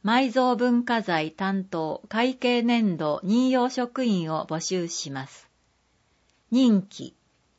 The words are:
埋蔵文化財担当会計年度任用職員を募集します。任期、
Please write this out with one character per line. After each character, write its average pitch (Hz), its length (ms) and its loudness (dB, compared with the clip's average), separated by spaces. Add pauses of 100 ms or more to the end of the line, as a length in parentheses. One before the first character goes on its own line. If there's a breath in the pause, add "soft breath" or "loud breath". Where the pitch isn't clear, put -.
埋 240 280 2
蔵 254 240 2
文 240 280 2
化 240 180 -2
財 160 300 -2
担 190 320 -4
当 160 460 -6
会 247 260 0
計 247 260 0
年 233 360 2
度 151 260 -2
任 247 260 2
用 254 200 2
職 254 340 -4
員 175 300 0
を 156 140 -2
募 160 120 -4
集 175 280 -4
し 156 240 -10
ま 135 160 -8
す。 - 220 -20 (1040)
任 226 320 4
期、 - 320 -16 (440)